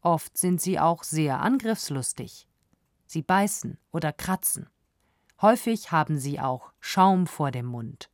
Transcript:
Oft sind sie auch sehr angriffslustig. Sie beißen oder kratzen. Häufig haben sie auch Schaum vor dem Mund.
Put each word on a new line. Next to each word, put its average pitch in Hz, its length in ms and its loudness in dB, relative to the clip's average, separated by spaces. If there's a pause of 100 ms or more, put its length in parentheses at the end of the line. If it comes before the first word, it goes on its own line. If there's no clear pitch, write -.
Oft 170 340 0
sind 180 240 2
sie 185 180 0
auch 165 260 2
sehr 151 360 0
angriffslustig. 196 1040 -4 (600)
Sie 160 160 -6
beißen - 560 0 (140)
oder 156 200 -2
kratzen. - 560 -4 (720)
Häufig 226 500 2
haben 156 280 0
sie 143 200 -6
auch 131 420 -6
Schaum 185 460 4
vor 147 240 -2
dem 120 160 -6
Mund. 120 480 -10